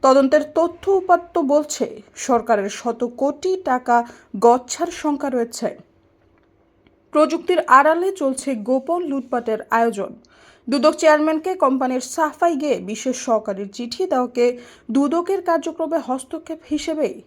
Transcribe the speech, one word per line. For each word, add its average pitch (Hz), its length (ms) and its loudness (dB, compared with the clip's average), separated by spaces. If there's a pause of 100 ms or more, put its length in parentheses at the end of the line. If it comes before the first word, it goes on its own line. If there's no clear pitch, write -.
তদন্তের 269 420 6 (100)
তথ্য 339 300 0 (160)
উপাত্ত 349 340 2 (180)
বলছে, 294 340 0 (400)
সরকারের 226 420 0 (100)
শত 233 220 -6 (200)
কোটি 285 320 -2 (180)
টাকা 247 260 0 (480)
গচ্ছার 247 460 2 (100)
শঙ্কা 294 300 -4
রয়েছে। 240 380 -4 (1400)
প্রযুক্তির 320 480 2 (160)
আড়ালে 330 320 4 (120)
চলছে 269 300 -2 (140)
গোপন 269 360 -2 (100)
লুটপাটের 240 500 -4 (100)
আয়োজন। 226 420 0 (560)
দুদক 285 280 4
চেয়ারম্যানকে 311 600 2
কোম্পানির 262 520 0
সাফাই 320 480 0
গেয়ে 269 220 -2 (120)
বিশেষ 254 260 -4 (100)
সহকারীর 208 460 -2
চিঠি 240 340 -8
দেওয়াকে 247 400 0 (420)
দুদকের 330 540 0
কার্যক্রমে 330 640 -2
হস্তক্ষেপ 302 540 -8 (100)
হিসেবেই 302 440 -2 (120)